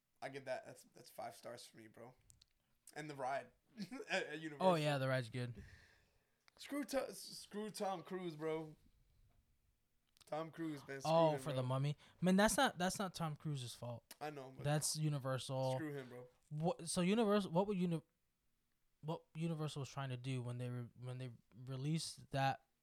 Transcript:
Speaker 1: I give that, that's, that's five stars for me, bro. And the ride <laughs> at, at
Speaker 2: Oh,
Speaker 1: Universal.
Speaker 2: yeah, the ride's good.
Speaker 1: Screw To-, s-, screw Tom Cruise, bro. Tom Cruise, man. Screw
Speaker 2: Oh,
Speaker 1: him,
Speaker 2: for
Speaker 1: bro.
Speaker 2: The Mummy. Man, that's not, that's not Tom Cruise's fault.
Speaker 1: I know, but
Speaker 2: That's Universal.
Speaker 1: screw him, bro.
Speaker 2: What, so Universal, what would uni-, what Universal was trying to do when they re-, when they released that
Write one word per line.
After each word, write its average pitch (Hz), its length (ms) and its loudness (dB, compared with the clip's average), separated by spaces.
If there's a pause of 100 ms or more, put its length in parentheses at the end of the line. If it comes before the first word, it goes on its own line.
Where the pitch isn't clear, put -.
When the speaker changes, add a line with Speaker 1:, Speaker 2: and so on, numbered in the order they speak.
(220)
Speaker 1:
I 123 60 -6
give 135 180 -8
that, 127 200 -4
that's, - 160 -14 (120)
that's - 220 -20
five 117 200 -8
stars 120 340 -12
for - 80 -20
me, 110 60 -16 (100)
bro. 117 100 -16 (880)
And 151 140 -8
the 147 60 -6
ride 135 300 -2 (340)
<laughs> 208 60 -4 (260)
at, 185 80 2
at - 140 -2
Speaker 2:
Oh, 156 100 -4
Speaker 1:
Universal. 160 360 4
Speaker 2:
yeah, 147 200 4
the 131 100 2
ride's 131 200 2
good. 123 240 -4 (1040)
Speaker 1:
Screw 285 260 -4
To-, - 260 0
s-, 190 320 -12
screw 208 280 -6
Tom 190 320 -2
Cruise, 180 320 -6
bro. 160 320 -2 (1600)
Tom 156 200 -4
Cruise, 156 380 -4
man. 135 120 -6
Screw 147 120 2
Speaker 2:
Oh, 165 200 8
Speaker 1:
him, 143 60 0
Speaker 2:
for 135 120 -4
Speaker 1:
bro. 131 60 0
Speaker 2:
The 131 60 2
Mummy. 135 340 2 (240)
Man, 185 160 6
that's 208 200 8
not, 254 220 4
that's 180 200 2
not 190 160 -2
Tom 156 260 -4
Cruise's 135 380 -4
fault. 117 240 -8 (180)
Speaker 1:
I 151 100 -6
know, 139 160 -10 (100)
but 135 80 -6
Speaker 2:
That's 147 320 2
Universal. 131 800 0
Speaker 1:
screw 147 160 -2
him, 139 160 -6
bro. 123 100 -12 (400)
Speaker 2:
What, 165 300 0
so 185 120 2
Universal, 202 500 6
what 185 180 4
would 208 100 0
uni-, 175 240 2 (1000)
what 160 160 -2 (140)
Universal 156 460 -2
was 131 80 -4
trying 135 220 -4
to 123 60 -2
do 127 260 -2
when 120 160 -4
they 123 100 -2
re-, 123 200 -4 (140)
when 127 160 -6
they 127 120 -6 (380)
released 143 500 -2 (140)
that 135 260 2 (240)